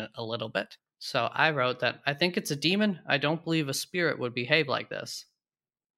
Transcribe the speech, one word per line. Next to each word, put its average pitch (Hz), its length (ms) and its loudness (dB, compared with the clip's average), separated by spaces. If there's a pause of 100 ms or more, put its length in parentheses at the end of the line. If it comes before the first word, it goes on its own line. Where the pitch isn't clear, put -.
it 110 100 -10
a 117 100 -8
little 113 260 -4
bit. - 280 -4 (220)
So 120 320 0
I 151 200 4
wrote 127 300 0
that, 120 260 0
"I 143 80 2
think 180 220 2
it's - 120 -2
a 147 60 -2
demon. 190 500 2
I 135 140 2
don't 156 240 0
believe 160 260 0
a 135 40 -4
spirit 170 440 -2
would 123 160 -4
behave 139 340 2
like 110 220 -2
this." - 360 -8 (720)